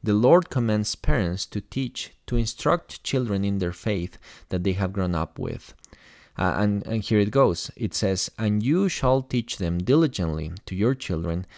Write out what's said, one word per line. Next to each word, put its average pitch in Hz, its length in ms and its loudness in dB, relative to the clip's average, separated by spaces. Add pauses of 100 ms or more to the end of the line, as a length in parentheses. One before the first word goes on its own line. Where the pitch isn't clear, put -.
the 104 120 2
Lord 131 360 6
commands 110 460 0
parents 98 500 2
to - 140 -6
teach, - 500 -6 (160)
to - 80 -4
instruct - 680 -2
children 104 400 0
in 101 140 0
their 87 140 0
faith 90 460 -4 (300)
that 90 160 -2
they 98 80 2
have 95 200 -2
grown 92 220 0
up 80 240 -4
with. 87 360 -8 (640)
Uh, 92 220 0
and, 104 260 0
and 110 200 -4
here 107 160 2
it 101 100 2
goes. 117 460 2
It 110 180 -6
says, 95 420 -2
"And 107 240 0
you 170 280 2
shall 131 340 0
teach - 360 -4
them 87 200 -2
diligently 90 720 0 (160)
to - 80 -8
your 107 220 2
children, 85 500 -4 (120)